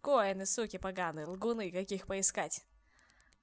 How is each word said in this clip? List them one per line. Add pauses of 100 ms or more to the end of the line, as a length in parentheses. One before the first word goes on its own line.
Коины,
суки
поганые,
лгуны,
каких
поискать. (760)